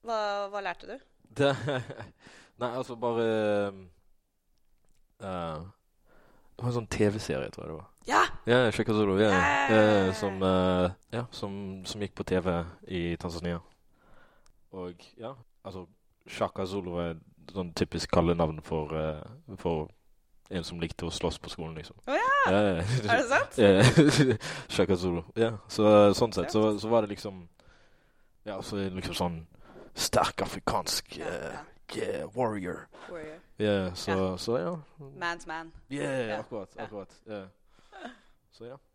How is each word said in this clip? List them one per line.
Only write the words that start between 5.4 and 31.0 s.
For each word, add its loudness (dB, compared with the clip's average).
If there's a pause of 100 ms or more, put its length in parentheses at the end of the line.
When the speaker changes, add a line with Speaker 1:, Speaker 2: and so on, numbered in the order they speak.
Speaker 2:
det -14
var -2
en -2
sånn -4
T 2
V-serie, -4
tror -14
jeg -10
det -10
var. -18 (160)
Speaker 1:
Ja! 4 (220)
Speaker 2:
Ja, 4
Shaka 0
Zulu, 4
ja. 6
Speaker 1:
Ja! 2
Speaker 2:
Eh, 6
som, -2
eh, 4 (200)
ja, -4
som, -8
som -8
gikk -6
på -6
T 0
V 0 (240)
i -4
Tanzania. -6 (1120)
Og, -10 (240)
ja, -12 (320)
altså, -12 (400)
Shaka -2
Zulu -4
er -2 (340)
sånn -6
typisk -2
kallenavn 4
for, -4
eh, -6
for -2 (600)
en -6
som -10
likte -6
å -4
slåss -4
på -14
skolen, -10
liksom. -14 (100)
Speaker 1:
Å -4
ja! 0 (140)
Speaker 2:
Ja, 4
ja. 0 (200)
Speaker 1:
Er 2
det -2
sant? 0
Speaker 2:
<laughs> 6 (640)
Ja. 2 (300)
Shaka 2
Zulu. -2 (120)
Ja, 2 (140)
så, 8
sånn 2
sett, -2
så, 4
Speaker 1:
Kult. 2
Speaker 2:
så -6
var 4
det -4
liksom, -10 (1000)
ja, -8
så -8
er -2
det -6
liksom -8
sånn -2 (540)
sterk 0
afrikansk, -4